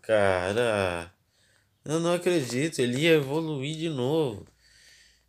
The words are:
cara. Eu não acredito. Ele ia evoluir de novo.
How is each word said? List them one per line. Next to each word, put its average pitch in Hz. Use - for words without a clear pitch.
cara. 98
Eu 156
não 170
acredito. 160
Ele 127
ia 165
evoluir 151
de 165
novo. 131